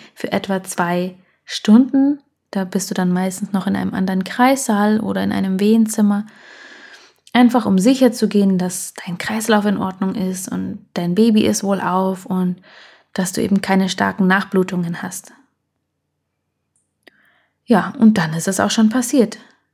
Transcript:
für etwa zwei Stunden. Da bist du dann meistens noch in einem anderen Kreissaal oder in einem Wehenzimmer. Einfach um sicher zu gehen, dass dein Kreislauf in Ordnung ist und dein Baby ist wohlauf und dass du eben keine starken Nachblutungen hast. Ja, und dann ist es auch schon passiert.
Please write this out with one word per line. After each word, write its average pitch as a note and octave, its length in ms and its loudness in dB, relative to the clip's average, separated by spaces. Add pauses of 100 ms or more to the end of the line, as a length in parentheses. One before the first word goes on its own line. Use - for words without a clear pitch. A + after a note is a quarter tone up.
(140)
für - 180 -10
etwa G3 320 -4
zwei F3+ 520 -4 (300)
Stunden. C4+ 760 2 (320)
Da G3 140 -4
bist F#3 240 -6
du - 40 -8
dann F#3 180 0
meistens F#3 420 -2
noch F#3+ 140 -4
in G3 80 0
einem F#3+ 180 -4
anderen F#3+ 300 -2
Kreissaal G#3+ 760 0
oder G3 240 -4
in G3 80 -2
einem F#3+ 280 -2
Wehenzimmer. G#3+ 680 2 (1040)
Einfach A#3 340 4
um G3 120 2
sicher B3 340 4
zu A3 160 -2
gehen, G3 300 2
dass F3+ 360 -6 (120)
dein F3 120 -8
Kreislauf A3 480 -2
in G3+ 120 0
Ordnung F#3+ 380 -4
ist F#3 360 -6
und F#3+ 420 -8
dein F3 220 -2
Baby G#3+ 300 4
ist G#3+ 180 -2
wohlauf F#3+ 640 -2
und F#3 320 -2 (560)
dass F3+ 200 -4
du - 80 -4
eben G3 200 0
keine F#3+ 260 0
starken F#3+ 400 -2
Nachblutungen F#3 760 0
hast. - 320 -12 (2250)
Ja, F#3 340 0
und A3 180 6
dann D#3+ 160 0
ist E3 140 -6
es F#3+ 120 -2
auch G3+ 120 0
schon A3 180 2
passiert. B3 480 0 (360)